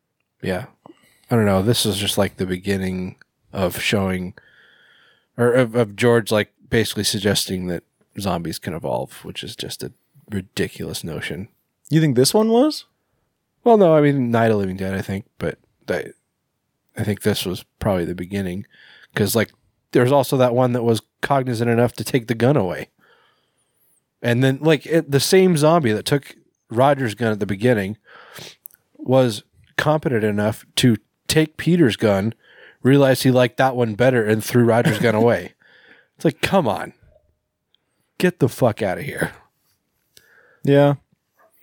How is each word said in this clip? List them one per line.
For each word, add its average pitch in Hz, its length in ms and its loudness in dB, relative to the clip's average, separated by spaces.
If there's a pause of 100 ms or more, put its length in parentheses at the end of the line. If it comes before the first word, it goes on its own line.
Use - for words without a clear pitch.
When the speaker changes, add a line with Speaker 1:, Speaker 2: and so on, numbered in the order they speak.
(420)
Speaker 1:
yeah. 98 260 -6 (640)
I 123 60 0
don't 110 100 4
know. 95 160 2
This - 240 0
is 101 120 -2
just, 101 200 -4
like, 98 200 -2
the 98 80 -4
beginning 92 720 -6 (340)
of 90 300 -4
showing, 92 540 -4 (1000)
or 120 160 2
of, 120 240 0
of 104 220 0
George, 117 340 2
like, 107 220 0 (160)
basically 110 340 -2
suggesting 95 640 -2
that 90 160 -6 (340)
zombies 90 400 -6
can - 160 -10
evolve, 65 520 -8
which - 180 -14
is 120 140 -14
just - 260 -12
a 64 80 -12 (400)
ridiculous 95 720 -8
notion. - 460 -10 (400)
Speaker 2:
You 151 100 2
think 151 160 0
this 127 180 2
one 214 140 2
was? 247 380 0 (800)
Speaker 1:
Well, 233 100 6
no, 180 220 6
I - 20 6
mean, 139 320 2
Night 117 140 4
of 113 60 4
the 107 80 2
Living 95 180 -4
Dead, 95 160 -6
I 95 80 -4
think, 98 240 -8 (120)
but 82 200 -6 (320)
I, 90 160 -4 (920)
I 113 60 -4
think 101 200 -4
this 101 220 -2
was 90 200 -8 (140)
probably 92 260 -2
the 87 100 -6
beginning, 92 500 -8 (480)
'cause, 98 220 -2
like, 107 160 0 (400)
there's 127 220 4
also 139 240 2
that 123 180 2
one 127 160 2
that 120 120 -4
was 117 180 0 (200)
cognizant 127 480 -2
enough 120 260 2
to 113 100 -8
take 117 220 -4
the 123 60 -2
gun 117 220 2
away. 90 320 -4 (1300)
And 120 200 0
then, 135 200 2
like, 156 240 2
it, 156 260 0
the 139 80 2
same 185 380 4
zombie 151 340 2
that - 140 -4
took - 300 -2 (340)
Roger's 131 440 0
gun 113 180 -2
at 104 80 -4
the 101 60 -6
beginning 101 520 0 (1000)
was 127 460 0 (340)
competent 151 460 0
enough 107 420 -2 (120)
to 120 180 4 (320)
take 156 280 0
Peter's 160 400 2
gun, 104 380 0 (480)
realized 135 400 4
he 135 80 2
liked 127 280 2
that 131 180 0
one 120 180 -2
better, 120 320 2
and 107 180 0
threw 123 200 2
Roger's 110 340 2
gun 113 160 2
away. 107 440 0
Speaker 2:
<laughs> - 60 -20 (520)
Speaker 1:
It's - 100 -4
like, - 160 -2
come 180 260 0
on. 95 260 -6 (1200)
Get 180 220 -2
the 131 100 2
fuck 117 320 -2
outta 92 220 -4
here. - 300 -8 (1300)
Speaker 2:
Yeah. 143 320 6 (680)